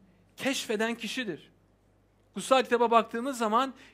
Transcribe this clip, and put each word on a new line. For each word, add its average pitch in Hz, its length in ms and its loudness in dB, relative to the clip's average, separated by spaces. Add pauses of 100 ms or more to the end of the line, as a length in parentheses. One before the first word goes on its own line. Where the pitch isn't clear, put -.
(360)
keşfeden 233 580 -2
kişidir. 220 580 -8 (840)
Kutsal 254 280 4
kitaba 233 280 2
baktığımız 233 480 0
zaman 233 360 0 (200)